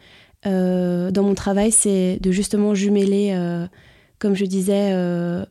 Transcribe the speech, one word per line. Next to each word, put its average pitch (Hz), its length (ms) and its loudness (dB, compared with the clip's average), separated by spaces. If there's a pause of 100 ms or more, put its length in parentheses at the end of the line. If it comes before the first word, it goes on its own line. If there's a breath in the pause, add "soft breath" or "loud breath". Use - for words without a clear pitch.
(460 soft breath)
euh, 180 680 0
dans 196 120 2
mon 202 100 2
travail, 202 380 0
c'est 190 500 2
de 185 100 0
justement 208 440 0
jumeler, 202 580 2
euh, 175 340 -4 (500 soft breath)
comme 202 180 0
je 196 100 -2
disais, 196 460 0
euh, 175 600 -2